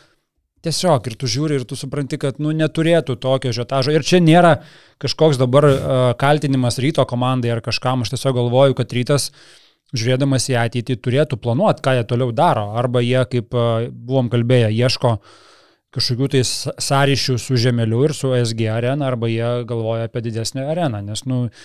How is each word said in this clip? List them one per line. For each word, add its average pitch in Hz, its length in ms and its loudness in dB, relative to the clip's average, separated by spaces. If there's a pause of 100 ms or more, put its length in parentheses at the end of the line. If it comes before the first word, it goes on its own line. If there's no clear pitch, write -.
(640)
Tiesiog, 160 420 0
ir 123 100 -8
tu 135 120 -6
žiūri, 143 320 -2
ir 123 40 -8
tu 135 120 -10
supranti, 143 420 -8
kad, 139 220 -6
nu, 151 120 -2
neturėtų 160 640 0
tokio 131 360 -2
ažiotažo. 131 400 -2
Ir 156 120 2
čia 180 160 4
nėra 165 360 8 (440)
kažkoks 147 400 2
dabar, 131 240 4
e, 143 120 6 (400)
kaltinimas 135 640 0
Ryto 135 260 0
komandai 123 460 -2
ar 117 80 -4
kažkam. 127 420 -2
Aš 110 100 -4
tiesiog 131 240 -2
galvoju, 127 400 4
kad - 160 -4
Rytas, 123 380 0 (640)
žiūrėdamas 127 560 0
į 127 120 0
ateitį, 117 400 -2
turėtų 131 400 0
planuot, 156 420 0
ką 131 140 2
jie 117 100 0
toliau 123 260 -2
daro. 117 440 2
Arba 123 240 0
jie, 123 240 2
kaip, 123 300 -4
e, 117 340 0
buvom 123 420 -2
kalbėję, 120 400 4
ieško 120 440 0 (800)
kažkokių 127 360 -2
tai 131 140 2
s-, - 320 -6
sąryšių 139 640 0
su - 180 -2
Žemeliu 117 480 2
ir 156 80 -2
su - 160 -4
S 120 240 0
G 110 160 -2
Arena, 127 380 -2
arba 117 180 -2
jie 117 220 -2 (180)
galvoja 113 400 -4
apie 123 160 -8
didesnę 113 480 -6
areną, 156 320 -2
nes, 104 240 -8
nu, 123 220 -2 (160)